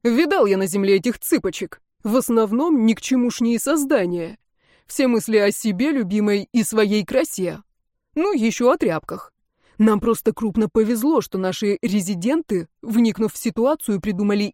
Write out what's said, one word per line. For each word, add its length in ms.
Видал 440
я 100
на 100
Земле 300
этих 220
цыпочек. 640
В 140
основном 680
ни 80
к 60
чемушние 600
создания. 760
Все 200
мысли 300
о 160
себе, 400
любимой, 580
и 140
своей 400
красе. 580
Ну, 180
ещё 360
о 60
тряпках. 560
Нам 220
просто 320
крупно 360
повезло, 520
что 180
наши 440
резиденты, 840
вникнув 500
в 60
ситуацию, 600
придумали 540